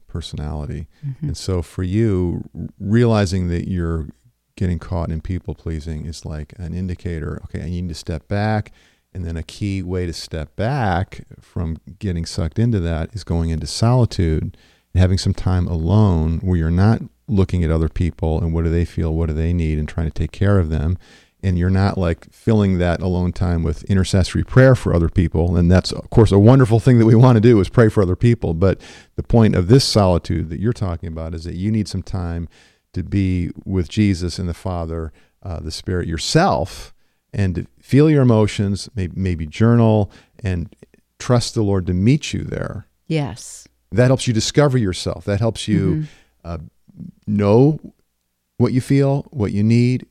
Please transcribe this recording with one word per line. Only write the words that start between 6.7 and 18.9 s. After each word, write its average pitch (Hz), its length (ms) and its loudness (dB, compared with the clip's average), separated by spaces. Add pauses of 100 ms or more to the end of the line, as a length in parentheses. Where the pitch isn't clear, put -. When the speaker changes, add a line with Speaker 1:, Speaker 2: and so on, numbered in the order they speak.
Speaker 1:
indicator, 87 680 -8
"Okay, 82 200 -10
I 80 60 -8
need 90 180 -6
to 80 60 -10
step - 340 -10
back." 107 420 -2 (420)
And 90 120 -10
then 82 120 -6
a 80 80 -8
key 98 360 -6
way 90 260 -4
to 85 60 -6
step - 440 -12
back 101 680 -4 (160)
from 85 360 -6 (240)
getting 85 260 -4
sucked - 320 -6
into 113 220 0
that 82 340 -4
is - 80 -12
going 82 280 -2
into 78 140 -4
solitude 98 920 0 (360)
and 90 80 2
having 92 180 4
some 101 160 0
time 90 340 0
alone 85 720 2
where 92 180 0
you're 80 120 0
not 95 320 2 (280)
looking 95 340 0
at 78 80 0
other 80 180 0
people 80 520 -2
and 82 120 -2
what 82 120 0
do 82 60 0
they 85 140 2
feel, 82 300 -4